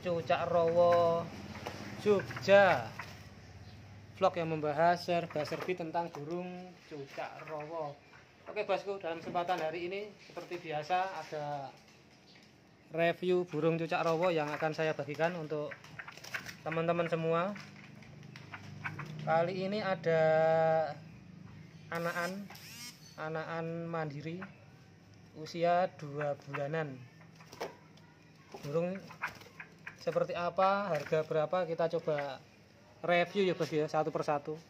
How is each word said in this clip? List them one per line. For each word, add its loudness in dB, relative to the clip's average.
Cucak 2
Rowo 6
Jogja. 6
Vlog 4
yang -2
membahas 4
serba-serbi -2
tentang -4
burung -8
cucak -10
rowo. -8
Oke, -4
bosku, -2
dalam -6
kesempatan -2
hari -4
ini -6
seperti -12
biasa 0
ada -6
review 2
burung 2
cucak 0
rowo 4
yang 0
akan 0
saya 2
bagikan 0
untuk -4
teman-teman 2
semua. 2
Kali 2
ini -2
ada 2
anakan, -4
anakan -4
mandiri -6
usia 2
dua -4
bulanan. -4
Burung -2
seperti -2
apa, 4
harga 2
berapa, 2
kita 0
coba -2
review 4
ya, 2
bos, -2
ya, 2
satu 0
persatu. -2